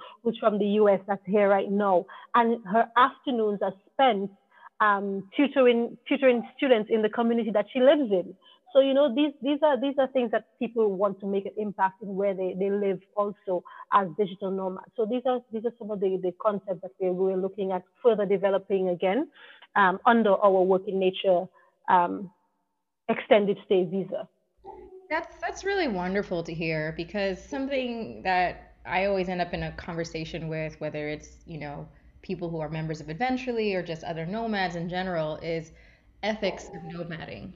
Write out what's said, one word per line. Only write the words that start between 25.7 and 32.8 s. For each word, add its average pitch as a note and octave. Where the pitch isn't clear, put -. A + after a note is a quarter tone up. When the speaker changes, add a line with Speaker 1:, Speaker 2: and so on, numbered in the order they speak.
Speaker 2:
wonderful F#3
to E3
hear, D#3+
because F#3
something B3
that F3+
I F#3
always G3
end F3+
up E3+
in D#3+
a D#3+
conversation E3
with, D#3
whether D3+
it's, D3+
you E3
know, D3+
people F3
who E3
are D3+
members D#3